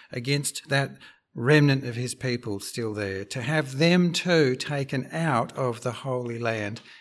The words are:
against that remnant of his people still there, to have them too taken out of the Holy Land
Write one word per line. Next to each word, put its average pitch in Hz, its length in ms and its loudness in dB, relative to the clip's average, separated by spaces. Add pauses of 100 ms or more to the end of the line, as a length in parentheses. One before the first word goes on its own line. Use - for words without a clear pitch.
(120)
against 139 560 -4
that 139 220 0 (420)
remnant 139 520 6
of 120 100 -8
his 120 180 -6
people 120 460 -4
still 110 340 -6
there, 98 320 -4
to - 160 -8
have 135 380 -2
them 175 340 4
too 156 440 4
taken 139 560 -4
out 156 440 0
of 123 260 -4
the 123 100 -4
Holy 120 480 -6
Land 113 400 -4 (200)